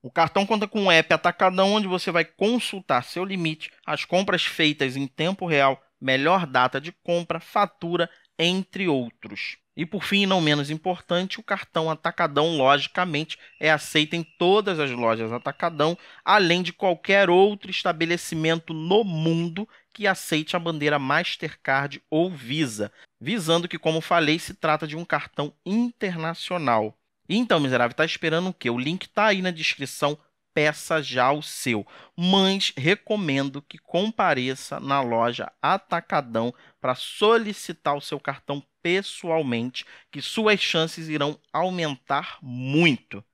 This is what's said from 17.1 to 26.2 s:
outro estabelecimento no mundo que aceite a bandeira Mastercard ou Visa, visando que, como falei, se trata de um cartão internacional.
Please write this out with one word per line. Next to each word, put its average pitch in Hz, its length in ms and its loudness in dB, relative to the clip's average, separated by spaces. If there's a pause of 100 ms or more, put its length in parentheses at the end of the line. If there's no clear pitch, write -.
outro 196 420 4
estabelecimento 165 1000 -2
no 170 320 2
mundo 165 640 -2 (240)
que 202 140 -4
aceite 170 500 -2
a 175 40 0
bandeira 151 380 0
Mastercard 139 1080 -2
ou 170 220 2
Visa, 127 600 -4 (300)
visando 170 480 0
que, 170 100 -8
como 160 220 0
falei, 165 380 2
se - 160 -10
trata 156 320 -2
de 151 100 -10
um 170 80 -8
cartão 147 480 -4 (140)
internacional. 165 1300 -2 (360)